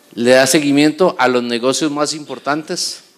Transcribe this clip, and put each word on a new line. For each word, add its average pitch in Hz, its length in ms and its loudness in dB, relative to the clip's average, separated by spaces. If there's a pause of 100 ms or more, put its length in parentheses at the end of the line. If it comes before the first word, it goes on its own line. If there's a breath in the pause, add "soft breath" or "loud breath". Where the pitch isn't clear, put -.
(160)
le 120 160 2
da 131 160 6
seguimiento 151 720 2
a 127 80 2
los 123 160 0
negocios 127 480 -2
más 147 220 -4
importantes 151 880 -8 (140)